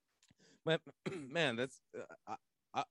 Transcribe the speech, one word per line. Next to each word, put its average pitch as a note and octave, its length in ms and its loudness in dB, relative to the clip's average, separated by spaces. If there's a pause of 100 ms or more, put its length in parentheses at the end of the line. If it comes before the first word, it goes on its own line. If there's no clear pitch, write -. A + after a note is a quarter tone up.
(640)
But, D#3+ 160 4 (260)
<clears throat> E3+ 60 0
man, C#3+ 440 2
that's, B2+ 240 -2 (180)
uh, A#2+ 40 -6 (240)
I, G#2 100 -4 (380)
I, C3+ 160 2